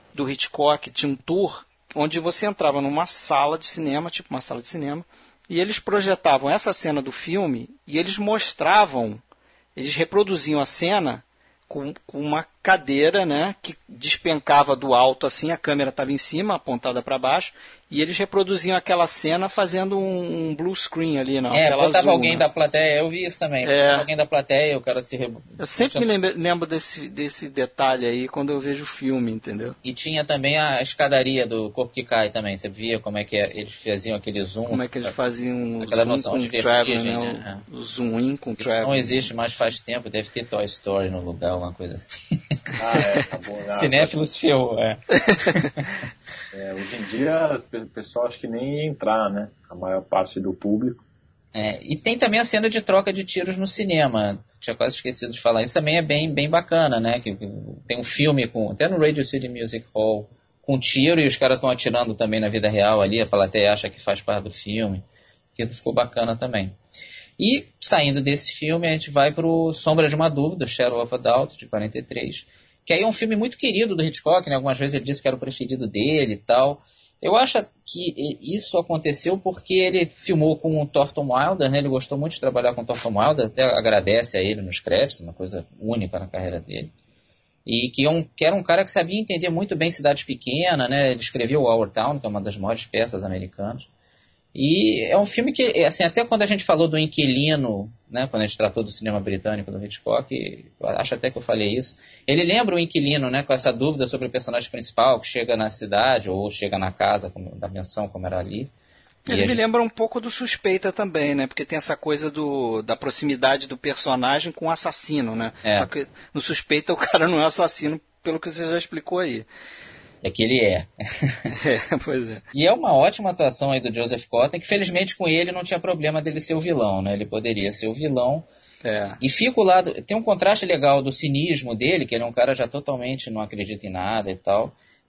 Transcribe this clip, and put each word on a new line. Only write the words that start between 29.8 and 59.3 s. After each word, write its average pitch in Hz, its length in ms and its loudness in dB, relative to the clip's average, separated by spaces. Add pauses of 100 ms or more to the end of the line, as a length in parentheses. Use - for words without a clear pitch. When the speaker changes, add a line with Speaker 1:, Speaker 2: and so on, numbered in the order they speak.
Speaker 2:
E 123 80 -6
tinha 156 320 -2
também 143 360 2
a 143 240 2
escadaria 131 640 2
do 110 240 -4
Corpo 127 200 -4
que 123 120 -8
Cai 110 260 0
também, 104 280 -4
você 101 120 -8
via 110 300 -4
como 107 180 -6
é 104 60 -4
que 107 120 -6
é, 101 240 0
eles 104 140 -12
faziam 104 420 -4
aquele 101 280 -4
zoom, 101 220 -6
Speaker 1:
Como 120 180 -2
é 123 40 -6
que 127 120 -8
eles 117 160 -4
faziam 120 640 -4
o 110 40 -6
Speaker 2:
aquela 113 200 2
Speaker 1:
zoom 113 80 2
Speaker 2:
noção - 220 -2
Speaker 1:
com 127 40 0
Speaker 2:
de 123 80 0
Speaker 1:
o 117 160 -2
traveling, 120 320 4
Speaker 2:
vertigem, 117 400 -2
Speaker 1:
né? - 0 - (100)
Speaker 2:
né? 101 180 -12 (100)
Speaker 1:
O, - 60 -16
o 120 40 -12
zoom 117 380 -4
in 135 180 -2
com 127 140 -10
o - 20 -6
Speaker 2:
Isso - 120 -10
Speaker 1:
traveling. 113 220 0
Speaker 2:
não 139 80 2
existe 123 380 0
mais 117 200 -4
faz 113 260 -2
tempo, 117 320 -8
deve 107 180 -4
ter 120 160 -8
Toy 104 200 -4
Story 98 440 -2
no 92 120 -4
lugar, 87 320 -4
alguma 87 200 -6
coisa 90 220 -10
assim. - 460 -6
<laughs> - 100 -8 (300)
Speaker 3:
Ah, 117 160 0
é, - 240 2
acabou, - 360 -8
né? 143 140 -10
Speaker 2:
Cinéfilo 151 540 2
se - 120 -4
ferrou, 127 400 2
é. 113 200 0 (100)
Speaker 3:
<laughs> 175 640 4 (840)
É, 98 200 -10
hoje 101 240 -8
em 110 80 -8
dia, 147 520 0
o 120 40 -8
pe-, 113 240 -10
pessoal 120 420 -6
acho 120 120 -8
que - 80 -10
nem 131 320 -4
ia 151 60 -4
entrar, 110 440 0
né? 104 200 -6 (200)
A 90 60 -16
maior 92 260 -4
parte 95 380 -2
do 95 140 -4
público. 110 500 -2 (500)
Speaker 2:
É, 107 280 -4
e - 160 -4
tem 233 200 0
também 220 220 2
a 233 60 2
cena 220 240 2
de 220 120 -2
troca 196 300 2
de 190 120 -4
tiros 185 340 -4
no 190 100 -2
cinema. 131 760 0 (160)
Tinha 120 160 -6
quase 127 200 0
esquecido 123 360 -6
de 117 80 -12
falar. 113 220 4
Isso 120 120 -2
também 160 240 4
é 170 40 4
bem, 151 320 0
bem 147 160 0
bacana, 165 500 2
né? 117 220 0
Que, 104 140 -6
que 101 140 -10 (380)
tem 120 100 -2
um 123 60 -8
filme 143 440 2
com, 110 240 -4
até 143 160 0
no 185 120 0
Radio 151 260 2
City 131 220 -6